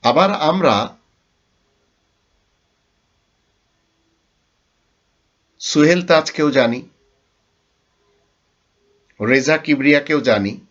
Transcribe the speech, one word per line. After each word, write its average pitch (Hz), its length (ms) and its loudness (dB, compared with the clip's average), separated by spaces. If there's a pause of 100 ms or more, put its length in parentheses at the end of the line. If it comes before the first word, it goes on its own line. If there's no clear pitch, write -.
আবার 196 320 2
আমরা 156 600 0 (4000)
সুহেল 170 460 0
তাজকেও 156 440 0
জানি, 127 380 0 (2500)
রেজা 135 320 0
কিবরিয়াকেও 147 640 0
জানি 104 400 -2 (100)